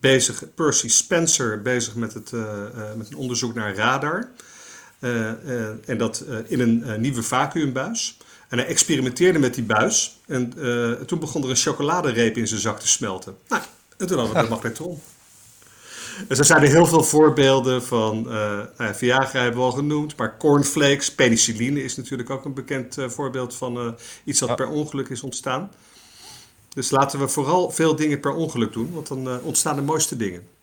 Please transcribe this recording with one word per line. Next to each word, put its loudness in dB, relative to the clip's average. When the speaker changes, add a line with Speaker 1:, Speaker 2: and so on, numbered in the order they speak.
Speaker 1:
bezig, 2
Percy 0
Spencer, 0
bezig -2
met -6
het, -14
eh, -6
eh, -12
met -12
een -16
onderzoek -4
naar -4
radar. 0
Eh, -2
eh, -6
en -4
dat, -2
eh, -10
in -2
een, 2
eh, -6
nieuwe -2
vacuümbuis. -2
En -2
hij 0
experimenteerde 2
met 2
die -4
buis. 0
En, -2
eh, 0
toen -4
begon -4
er -2
een 0
chocoladereep 0
in -2
zijn -4
zak -4
te -4
smelten. -4
Nou, -2
en -6
toen 0
hadden 0
we 4
de 2
Speaker 2:
<laughs> -
Speaker 1:
magnetron. -8
Dus 0
er 6
zijn 6
er 8
heel 10
veel 6
voorbeelden 6
van, 0
eh, -6
nou -2
ja, -2
Viagra 2
hebben 0
we 4
al 2
genoemd, -2
maar -4
cornflakes, 4
penicilline 2
is -8
natuurlijk -8
ook -6
een -8
bekend, -8
eh, -4
voorbeeld -6
van, -6
eh, -4
iets -2
dat 0
Speaker 2:
Ja. 2
Speaker 1:
per -2
ongeluk -4
is -8
ontstaan. -6
Dus -4
laten 2
we 0
vooral 0
veel 2
dingen 0
per -2
ongeluk -2
doen, -6
want -10
dan, -6
eh, -4
ontstaan -2
de -2
mooiste 0
dingen. -4